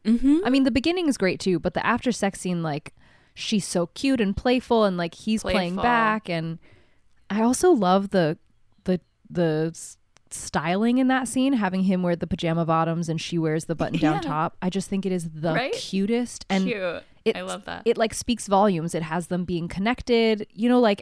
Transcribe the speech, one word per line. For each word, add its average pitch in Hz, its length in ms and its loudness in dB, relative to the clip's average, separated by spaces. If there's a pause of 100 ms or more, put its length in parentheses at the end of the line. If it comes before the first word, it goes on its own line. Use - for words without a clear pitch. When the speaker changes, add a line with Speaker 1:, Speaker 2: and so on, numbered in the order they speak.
Speaker 1:
Mm-hmm. 254 380 4
Speaker 2:
I 240 60 0
mean, 269 160 4
the 277 60 4
beginning 320 360 0
is 269 100 2
great 185 220 0
too, 185 200 0
but 175 160 -2
the - 100 -2
after 240 260 0
sex - 300 -2
scene, 180 200 -4
like, 151 320 -6 (400)
she's - 320 -2
so 175 220 -2
cute 269 320 0
and 202 160 0
playful, 247 480 2
and, 190 140 2
like, 170 180 -4
he's 214 280 -2
playing 180 320 -2
Speaker 1:
Playful. - 80 -4
Speaker 2:
back. 226 460 0
And 165 300 -4 (680)
I 208 120 0
also 254 300 4
love 196 380 4
the, 170 280 2 (460)
the, 185 160 0 (300)
the 160 440 0
s-, - 240 -18 (320)
styling 196 680 -2
in 262 100 2
that 262 220 0
scene, 262 240 2
having 190 300 0
him 185 200 2
wear 175 140 2
the 170 100 -6
pajama 165 380 -2
bottoms 165 420 0
and 160 140 -4
she - 160 -4
wears 160 260 0
the 165 120 -4
button - 220 -2
down 151 180 2
Speaker 1:
Yeah. - 120 -2
Speaker 2:
top. 156 340 -4
I 180 80 -2
just 190 200 -4
think 196 160 -2
it 190 80 -2
is 170 160 -4
the 156 240 -4
Speaker 1:
Right? 254 180 -2
Speaker 2:
cutest. 233 800 -4
And 190 160 0
Speaker 1:
Cute. 190 380 -4 (200)
Speaker 2:
it, - 140 0
Speaker 1:
I 180 60 -8
love 185 200 -10
that. - 220 -10
Speaker 2:
it, 226 120 2
like, 226 160 0
speaks - 340 -4
volumes. 190 460 4
It 165 100 -4
has 160 240 -4
them 180 180 -2
being 170 240 -4
connected. 226 840 0
You 214 160 -2
know, 247 140 6
like, 208 200 4